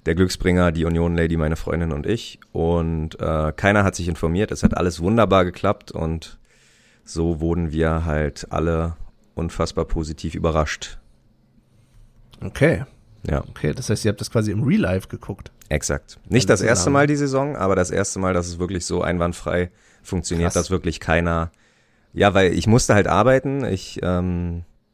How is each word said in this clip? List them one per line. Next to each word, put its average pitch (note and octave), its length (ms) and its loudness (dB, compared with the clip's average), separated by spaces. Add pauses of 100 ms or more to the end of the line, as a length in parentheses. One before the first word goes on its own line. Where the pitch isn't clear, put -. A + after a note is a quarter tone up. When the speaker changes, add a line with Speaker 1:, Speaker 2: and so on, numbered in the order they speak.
Speaker 1:
der E2+ 100 0
Glücksbringer, F2+ 560 2
die D#2+ 140 0
Union-Lady, E2 520 2
meine D#2+ 180 0
Freundin D#2+ 360 -2
und D2 140 -4
ich. - 340 -4 (120)
Und, E2 680 0
äh, D#2 360 0
keiner G2+ 280 4
hat F#2+ 120 2
sich E2+ 120 -6
informiert. F2 440 -2
Es - 120 0
hat - 140 2
alles F2 240 -2
wunderbar G2 440 4
geklappt - 460 -2
und D#2+ 460 -6 (680)
so E2 360 -2
wurden E2 300 0
wir D#2+ 340 0
halt D2+ 460 -2
alle E2 440 -2 (400)
unfassbar E2 500 -4
positiv D#2+ 500 -6
überrascht. D#2 640 -2 (1400)
Speaker 2:
Okay. C3+ 420 2 (460)
Speaker 1:
Ja. - 200 0
Speaker 2:
Okay, - 240 -4
das - 160 -6
heißt, G#2+ 160 0
ihr G#2+ 40 2
habt G2+ 100 -2
das - 120 -8
quasi G#2+ 200 0
im G#2 120 -2
Real F#3 180 2
Life F#2 260 -2
geguckt? - 440 -14 (180)
Speaker 1:
Exakt. - 580 -4
Nicht G2 220 2
Speaker 2:
Alle A2+ 40 6
Speaker 1:
das F#2+ 80 4
erste - 220 2
Speaker 2:
zusammen. C#3+ 100 2
Speaker 1:
Mal C#3+ 140 6
die D3 80 0
Saison, C#3+ 400 -2
aber F#2+ 200 0
das F2+ 140 2
erste F#2 300 -2
Mal, F#2 140 0
dass F2 140 0
es E2+ 120 -8
wirklich F2+ 260 -4
so F2+ 160 -2
einwandfrei F2 720 -2 (300)
funktioniert, E2+ 460 -2
Speaker 2:
Krass. F2 80 0
Speaker 1:
dass F2 160 0
wirklich E2+ 280 -2
keiner, E2 520 0 (640)
ja, F#2+ 200 4
weil F#2 200 4
ich E2+ 140 0
musste A#2 280 4
halt G2+ 120 4
arbeiten. C3 560 2
Ich, G2+ 400 -6
ähm, F2 600 -2 (300)